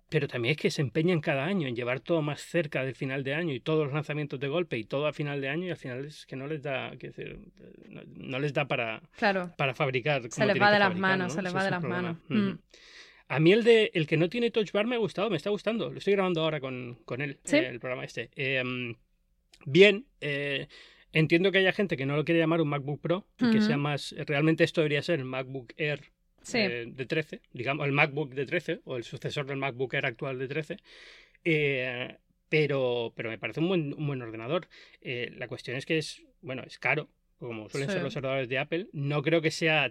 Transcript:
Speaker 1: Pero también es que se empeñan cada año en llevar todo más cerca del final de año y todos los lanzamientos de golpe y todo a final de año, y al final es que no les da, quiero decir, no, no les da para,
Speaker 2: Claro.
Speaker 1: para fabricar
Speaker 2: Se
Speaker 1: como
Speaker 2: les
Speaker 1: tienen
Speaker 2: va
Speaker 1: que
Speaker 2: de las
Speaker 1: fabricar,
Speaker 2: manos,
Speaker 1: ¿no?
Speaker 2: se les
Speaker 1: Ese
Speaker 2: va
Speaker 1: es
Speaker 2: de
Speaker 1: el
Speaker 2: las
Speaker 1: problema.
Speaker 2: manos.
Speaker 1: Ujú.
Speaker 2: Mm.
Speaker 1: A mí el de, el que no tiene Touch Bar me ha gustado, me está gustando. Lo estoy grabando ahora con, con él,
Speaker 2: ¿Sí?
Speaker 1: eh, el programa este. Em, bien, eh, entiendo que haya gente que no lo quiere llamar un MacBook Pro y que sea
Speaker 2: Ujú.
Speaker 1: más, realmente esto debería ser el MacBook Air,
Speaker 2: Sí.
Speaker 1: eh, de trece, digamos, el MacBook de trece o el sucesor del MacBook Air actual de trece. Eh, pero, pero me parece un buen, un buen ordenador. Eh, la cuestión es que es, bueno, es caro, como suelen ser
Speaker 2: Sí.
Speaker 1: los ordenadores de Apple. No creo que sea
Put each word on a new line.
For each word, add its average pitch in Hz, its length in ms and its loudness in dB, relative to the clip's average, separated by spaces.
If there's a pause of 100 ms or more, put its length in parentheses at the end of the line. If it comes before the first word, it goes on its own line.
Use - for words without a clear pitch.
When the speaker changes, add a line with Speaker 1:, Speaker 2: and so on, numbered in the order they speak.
(100)
Speaker 1:
Pero 147 180 2
también 117 240 0
es 151 60 0
que 190 120 0
se 160 120 -2
empeñan 165 380 2
cada 139 260 0
año 180 200 0
en 123 80 -4
llevar 123 240 -2
todo 170 240 0
más 147 200 -4
cerca 151 420 -2
del 131 100 -4
final 135 300 -4
de 135 100 -2
año 160 200 -2
y 123 40 -6
todos 156 280 0
los 131 80 -4
lanzamientos 147 440 -4
de 139 80 -4
golpe 151 300 -2
y 113 80 -4
todo 147 240 -2
a 143 40 -2
final 143 280 -4
de 135 80 -4
año, 165 180 -2
y 180 40 -6
al 151 60 -4
final 131 280 -8
es 151 220 -16
que 143 100 -12
no 131 100 -8
les 151 160 -6
da, 127 360 -4
quiero - 180 -14
decir, - 220 -12 (500)
no, - 180 -16
no - 320 -8
les 143 140 -2
da 143 160 0
para, 117 340 -4 (140)
Speaker 2:
Claro. 190 400 0
Speaker 1:
para 135 180 0
fabricar 131 480 0
Speaker 2:
Se 117 60 -12
Speaker 1:
como - 180 0
Speaker 2:
les 202 80 4
Speaker 1:
tienen 190 80 4
Speaker 2:
va 208 60 8
Speaker 1:
que 208 60 8
Speaker 2:
de 208 40 6
las 202 100 6
Speaker 1:
fabricar, 185 220 0
Speaker 2:
manos, 185 180 0
Speaker 1:
¿no? 170 60 -4
Speaker 2:
se 190 80 -2
les 185 80 -4
Speaker 1:
Ese 180 60 -6
Speaker 2:
va 190 40 0
Speaker 1:
es 190 40 0
Speaker 2:
de 196 40 0
Speaker 1:
el 190 40 0
Speaker 2:
las 180 80 -2
Speaker 1:
problema. 170 220 -2
Speaker 2:
manos. 170 160 -6 (120)
Speaker 1:
Ujú. - 80 2
Speaker 2:
Mm. 98 200 0 (680)
Speaker 1:
A 135 120 0
mí 165 120 8
el 220 120 6
de, 220 300 6
el 160 120 2
que 160 120 2
no 175 100 4
tiene 233 220 0
Touch 220 220 0
Bar 208 140 0
me 247 80 -2
ha 233 40 -2
gustado, 208 320 -2
me 170 80 0
está 202 120 -2
gustando. 208 400 -2
Lo 139 80 -10
estoy 190 140 2
grabando 185 300 4
ahora 156 180 0
con, 123 460 -8
con 123 160 -4
él, 139 200 -6
Speaker 2:
¿Sí? - 140 2
Speaker 1:
eh, 311 120 4
el 120 120 -10
programa 131 240 -6
este. 123 320 -10
Em, 127 580 -2 (720)
bien, 196 400 8 (160)
eh, 143 480 -4 (440)
entiendo 170 380 6
que 180 80 4
haya 190 140 6
gente 180 240 0
que 131 100 -2
no 139 80 0
lo 151 120 0
quiere 170 140 4
llamar 165 200 4
un 156 80 2
MacBook 143 320 -4
Pro 170 260 -2 (140)
y 240 100 4
que 220 120 6
sea 214 140 4
Speaker 2:
Ujú. 143 60 0
Speaker 1:
más, 147 320 -4 (120)
realmente 156 360 4
esto 160 200 4
debería 147 200 2
ser 170 180 0
el 131 40 -6
MacBook 131 540 -8
Air, 147 240 -2 (400)
Speaker 2:
Sí. - 160 -4
Speaker 1:
eh, 120 280 0
de 127 200 -10
trece, - 340 -4 (140)
digamos, 139 320 -2
el 139 60 0
MacBook 143 420 0
de 139 100 -4
trece 165 400 -4
o 131 140 -6
el 117 60 -8
sucesor 143 420 -6
del 139 100 -6
MacBook 135 380 -4
Air 139 100 -2
actual 135 340 -6
de 131 80 -6
trece. 147 300 -6 (640)
Eh, 135 760 0 (340)
pero, 131 640 2
pero 117 140 -6
me 113 80 -8
parece 123 220 -6
un 165 80 2
buen, 165 280 0
un 151 100 -4
buen 139 140 -2
ordenador. 117 480 -6 (320)
Eh, 123 380 -6
la 123 100 -8
cuestión 123 300 -8
es 131 80 -8
que 165 100 2
es, - 260 -4 (200)
bueno, 131 240 -8
es - 120 -20
caro, - 300 0 (300)
como 110 320 -10
suelen 139 180 -4
ser 190 120 -2
Speaker 2:
Sí. 175 40 -2
Speaker 1:
los - 120 -6
ordenadores 135 340 -2
de 127 80 0
Apple. 165 340 -4
No 147 300 -2
creo 160 180 4
que 156 100 2
sea 156 400 2